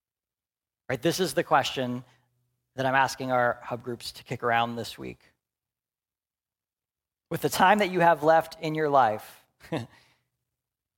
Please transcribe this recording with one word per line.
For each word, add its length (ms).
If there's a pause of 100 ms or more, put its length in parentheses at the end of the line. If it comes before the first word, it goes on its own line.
(880)
Right, 120
this 200
is 140
the 100
question 580 (760)
that 100
I'm 80
asking 360
our 320
hub 200
groups 300
to 120
kick 180
around 340
this 220
week. 220 (2000)
With 120
the 80
time 300
that 100
you 100
have 220
left 380
in 140
your 140
life, 560 (260)
<laughs> 60 (1200)